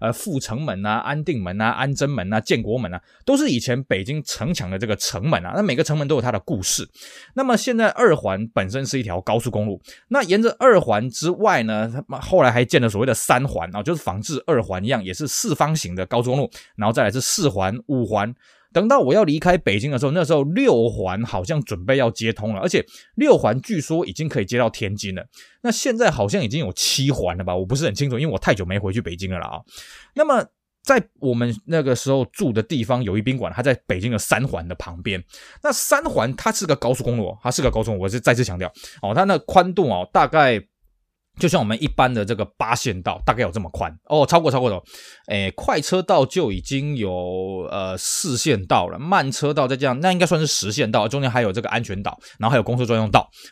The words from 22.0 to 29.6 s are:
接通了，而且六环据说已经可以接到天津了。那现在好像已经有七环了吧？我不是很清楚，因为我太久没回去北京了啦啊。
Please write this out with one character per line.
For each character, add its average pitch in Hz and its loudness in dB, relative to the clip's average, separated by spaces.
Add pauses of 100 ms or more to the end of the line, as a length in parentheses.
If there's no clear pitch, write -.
接 113 -4
通 110 -6
了， 95 -6
而 135 -2
且 - 0 (320)
六 254 6
环 120 2
据 190 -4
说 160 -2
已 - -10
经 156 -6
可 127 -2
以 101 0
接 117 -4
到 117 2
天 104 -6
津 101 -8
了。 90 -10 (360)
那 240 0
现 233 0
在 226 4
好 120 0
像 190 0
已 131 0
经 131 -2
有 98 -4
七 - 0
环 90 0
了 92 -6
吧？ 90 -2
我 92 -2
不 107 -2
是 139 0
很 123 0
清 139 -2
楚， 123 -2
因 151 -2
为 135 -2
我 95 -2
太 - 2
久 98 -4
没 92 -2
回 101 -4
去 113 -2
北 87 -8
京 95 -6
了 90 -6
啦 - -8
啊。 69 -10 (560)